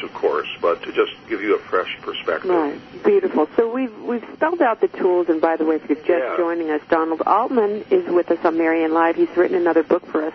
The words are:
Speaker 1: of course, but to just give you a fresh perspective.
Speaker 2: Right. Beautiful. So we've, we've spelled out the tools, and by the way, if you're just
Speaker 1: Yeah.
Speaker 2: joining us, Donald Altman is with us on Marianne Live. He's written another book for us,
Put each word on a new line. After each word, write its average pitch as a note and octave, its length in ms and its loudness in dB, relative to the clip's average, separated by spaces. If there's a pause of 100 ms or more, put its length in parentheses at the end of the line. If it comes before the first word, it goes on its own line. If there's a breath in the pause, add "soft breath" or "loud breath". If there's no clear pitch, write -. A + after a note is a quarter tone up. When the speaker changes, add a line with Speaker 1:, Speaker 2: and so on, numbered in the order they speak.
Speaker 1:
of - 100 -12
course, D2+ 340 -2 (140)
but E2+ 220 0
to - 80 -10
just - 220 0 (160)
give G2+ 120 -6
you G2+ 140 2
a - 40 0
fresh - 420 -4
perspective. - 500 -4
Speaker 2:
Right. D#3 520 -4
Beautiful. G3 520 2
So A3+ 180 2
we've, B3 300 -4
we've A3+ 220 -6 (100)
spelled E4 260 0
out A3+ 200 2
the F#3 80 4
tools, F3+ 400 0
and D#3+ 120 0
by E3 140 2
the D#3+ 100 -2
way, D#3+ 120 2
if D3+ 120 -8
you're D3 80 2
just - 120 -8
Speaker 1:
Yeah. - 280 0
Speaker 2:
joining E3+ 340 -2
us, D3+ 180 -2
Donald E3 360 0
Altman G#3+ 640 2
is F#3 200 2
with F3 220 2
us E3 120 0
on E3 140 2
Marianne E3 360 2
Live. E3 220 2
He's E3+ 200 0
written F3+ 220 2
another E3 260 4
book - 240 0
for D#3 180 -2
us, D#3+ 100 -6